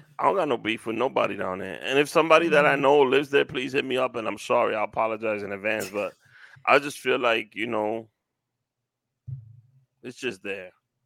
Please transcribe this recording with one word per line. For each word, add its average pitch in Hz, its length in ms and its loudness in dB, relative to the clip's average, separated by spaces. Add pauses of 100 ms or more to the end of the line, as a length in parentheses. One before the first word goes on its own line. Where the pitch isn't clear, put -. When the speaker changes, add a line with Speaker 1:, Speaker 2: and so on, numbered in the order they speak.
Speaker 1:
<laughs> - 100 -20
Speaker 2:
I 143 60 -4
don't 160 120 2
got 160 120 0
no 123 100 0
beef 110 280 -4
with 113 100 -4
nobody 110 400 0
down 95 240 -6
there. 92 200 -10
And 120 180 -2
if 147 100 2
somebody 165 400 4
that 147 180 4
I 143 60 4
Speaker 1:
Mm-hmm. 143 100 0
Speaker 2:
know 143 180 6
lives 135 300 4
there, 139 140 4
please 131 300 -8
hit 135 100 0
me 131 120 -2
up. 123 200 -2
And 110 100 -6
I'm 104 120 -6
sorry, 113 360 0
I 107 80 -2
apologize 110 600 -2
in 98 80 -8
advance, 104 360 -4
but 98 260 -6 (260)
Speaker 1:
<laughs> - 260 -14
Speaker 2:
I 135 140 6
just 143 180 -10
feel 127 220 -2
like, 113 340 -2
you 110 140 -6
know, 110 400 -4 (1900)
it's 123 160 -16
just 98 240 -8
there. 98 280 -10 (360)